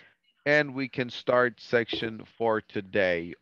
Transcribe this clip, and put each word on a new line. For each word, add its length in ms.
and 280
we 140
can 220
start 500
section 640
four 240
today 800